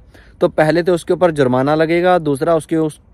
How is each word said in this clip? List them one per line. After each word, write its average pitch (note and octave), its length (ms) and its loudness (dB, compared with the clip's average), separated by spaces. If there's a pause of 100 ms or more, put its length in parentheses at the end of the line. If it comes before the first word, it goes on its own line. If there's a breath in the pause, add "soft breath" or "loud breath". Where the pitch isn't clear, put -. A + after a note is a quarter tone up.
(420 soft breath)
तो F3 60 2
पहले D#3+ 360 0
तो F3+ 100 0
उसके E3+ 200 -2
ऊपर F3 180 2
जुर्माना C3+ 440 0
लगेगा, E3+ 420 2
दूसरा D#3 380 -2
उसके D#3+ 200 -4
उस, D#3 240 -4 (140)